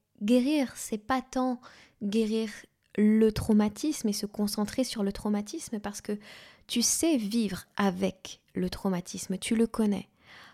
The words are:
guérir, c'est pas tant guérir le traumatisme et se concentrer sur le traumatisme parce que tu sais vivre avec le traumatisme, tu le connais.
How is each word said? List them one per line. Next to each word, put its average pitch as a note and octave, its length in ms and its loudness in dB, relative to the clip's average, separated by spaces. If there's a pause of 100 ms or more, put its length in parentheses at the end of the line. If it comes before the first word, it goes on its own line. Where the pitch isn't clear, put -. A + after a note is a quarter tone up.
(220)
guérir, B3+ 540 4
c'est - 220 -8
pas B3+ 240 -2
tant B3+ 380 -2 (420)
guérir A3 480 0 (480)
le A3 340 6
traumatisme G#3+ 800 0
et G3+ 40 0
se G#3 120 -6
concentrer G#3 580 -2
sur A#3 200 -4
le G3 80 0
traumatisme G#3 680 -4
parce G#3 220 -10
que G#3 160 -6 (500)
tu A#3+ 140 -2
sais D#4 360 2
vivre G#3 480 -2 (100)
avec F#3+ 640 -2 (120)
le F3+ 160 -2
traumatisme, F#3 680 -4
tu - 180 -2
le A3+ 120 4
connais. G#3 420 0 (440)